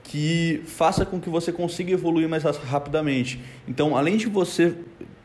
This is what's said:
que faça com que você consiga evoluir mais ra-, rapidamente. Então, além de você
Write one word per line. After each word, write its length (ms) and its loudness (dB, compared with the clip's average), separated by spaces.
que 640 0
faça 400 2
com 140 -4
que 80 -8
você 240 0
consiga 400 -2
evoluir 360 2
mais 140 -2
ra-, 80 2
rapidamente. 880 -2
Então, 280 2
além 200 4
de 100 0
você 480 2